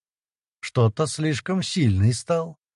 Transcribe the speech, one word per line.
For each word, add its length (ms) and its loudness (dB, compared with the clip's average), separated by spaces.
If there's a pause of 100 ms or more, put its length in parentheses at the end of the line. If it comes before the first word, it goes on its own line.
(600)
«Что-то 460 2
слишком 580 -2
сильный 500 2
стал. 440 -4 (180)